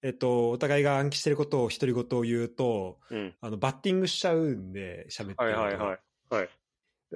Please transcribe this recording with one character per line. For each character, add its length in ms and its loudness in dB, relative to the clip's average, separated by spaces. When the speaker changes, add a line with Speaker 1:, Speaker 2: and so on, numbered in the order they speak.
Speaker 1:
え 80 -2
っ 40 -6
と、 360 2
お 80 -2
互 220 4
い 20 4
が 160 4
暗 120 2
記 80 -4
し 40 -4
て 80 2
る 60 4
こ 100 0
と 180 2
を 40 0
独 180 -2
り 80 2
言 240 -2
を 40 2
言 200 0
う 60 -4
と、 520 -2
Speaker 2:
う 60 -8
ん。 240 -8
Speaker 1:
あ 100 -10
の、 80 -6
バ 140 2
ッ 60 -10
テ 120 -2
ィ 60 4
ン 40 2
グ 60 0
し 140 -4
ち 80 0
ゃ 60 4
う 140 2
ん 240 -6
で、 380 -10
喋 140 -10
っ 20 -8
て 40 -10
る 60 -10
と。 80 -2
Speaker 2:
は 60 2
い 40 0
は 180 0
い 40 -2
は 180 -2
い。 40 -10
は 140 0
い。 40 -8